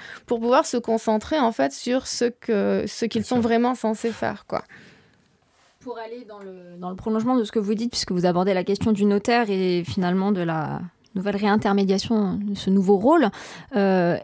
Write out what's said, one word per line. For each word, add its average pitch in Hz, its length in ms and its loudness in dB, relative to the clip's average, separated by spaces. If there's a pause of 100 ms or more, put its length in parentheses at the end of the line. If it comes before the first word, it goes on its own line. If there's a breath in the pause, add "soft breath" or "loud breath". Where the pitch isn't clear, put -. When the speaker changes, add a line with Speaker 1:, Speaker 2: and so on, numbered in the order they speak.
(280 loud breath)
Speaker 1:
pour 233 140 -2
pouvoir 247 260 4
se - 120 -4
concentrer, 226 600 0
en 233 140 2
fait, 269 200 0
sur 254 360 -4
ce - 160 -2
que, 202 640 0
ce - 160 -6
qu'ils 226 180 -2
Speaker 2:
Bien - 60 -6
Speaker 1:
sont 254 80 0
Speaker 2:
sûr. 240 60 2
Speaker 1:
vraiment 233 340 2
censés 226 340 -4
faire, 214 380 -6
quoi. - 160 -4 (1120 loud breath)
Speaker 3:
Pour 233 200 -12
aller 226 300 -12
dans 208 120 -18
le, 180 360 -18
dans 180 140 -10
le 185 60 -8
prolongement 226 400 0
de 233 80 2
ce 208 80 -10
que 226 80 2
vous 202 140 0
dites, 233 180 -4
puisque - 180 -4
vous 180 160 2
abordez 180 260 2
la 180 120 0
question 196 260 0
du 202 140 2
notaire 208 440 2
et 185 360 0
finalement 190 480 0
de 190 80 0
la 160 400 -4 (340)
nouvelle 196 220 -4
réintermédiation, 202 1040 2 (140)
ce - 160 -4
nouveau 196 260 4
rôle, 254 320 4 (480 loud breath)
euh, 185 480 4